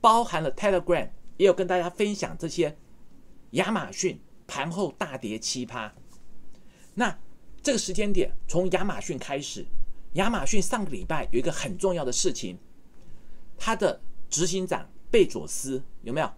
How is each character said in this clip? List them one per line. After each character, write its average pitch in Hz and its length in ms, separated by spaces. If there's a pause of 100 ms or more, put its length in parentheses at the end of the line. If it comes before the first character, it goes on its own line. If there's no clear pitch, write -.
包 233 220
含 160 200
了 139 100
Telegram， 175 560 (280)
也 190 100
有 180 60
跟 185 120
大 180 140
家 170 100
分 208 240
享 - 240
这 170 100
些 151 300 (720)
亚 180 200
马 147 200
逊 - 280 (260)
盘 147 240
后 170 280
大 147 200
跌 110 220
七 123 260
趴。 113 300 (1000)
那 220 220 (460)
这 294 80
个 233 80
时 190 140
间 202 180
点， - 200 (160)
从 175 240
亚 185 120
马 170 160
逊 165 180
开 143 220
始， 139 260 (480)
亚 196 160
马 185 160
逊 202 160
上 220 220
个 175 80
礼 - 140
拜 - 260
有 - 80
一 - 20
个 165 100
很 127 260
重 190 180
要 156 100
的 123 60
事 - 200
情， 90 280 (1000)
他 220 180
的 - 240 (300)
执 156 160
行 185 220
长 135 200 (220)
贝 214 160
佐 82 220
斯， 131 340 (220)
有 113 100
没 151 60
有？ 143 180